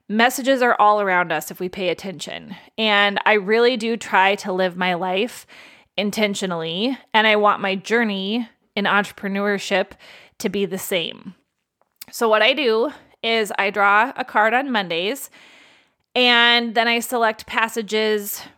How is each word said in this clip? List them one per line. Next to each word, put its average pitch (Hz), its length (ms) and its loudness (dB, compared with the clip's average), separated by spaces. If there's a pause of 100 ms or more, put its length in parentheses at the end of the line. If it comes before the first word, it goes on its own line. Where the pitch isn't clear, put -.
Messages 247 520 2
are 240 180 4
all 208 200 4
around 180 320 0
us 156 180 -4
if 175 100 -14
we 180 100 -6
pay 185 200 -4
attention. 180 640 -8 (220)
And 202 480 2
I 208 80 6
really 226 440 2
do 226 180 -4
try 196 400 2
to 202 160 -6
live 185 240 -2
my 185 200 0
life 185 500 -4 (500)
intentionally, 196 1000 -2 (160)
and 220 140 4
I 214 80 4
want 208 260 2
my 190 140 -2
journey 214 760 -2 (260)
in 202 100 -2
entrepreneurship 196 1040 -2 (480)
to 208 100 -4
be 196 160 -2
the 180 140 -6
same. - 560 -8 (760)
So 240 160 -2
what 214 140 4
I 240 120 4
do 226 380 0 (300)
is 226 360 -2
I 196 120 -2
draw 208 480 4
a - 80 -6
card 220 280 2
on 269 180 -2
Mondays, 196 580 -4 (840)
and 240 600 4
then 233 120 2
I 233 120 0
select 226 480 -2
passages 214 920 -2 (160)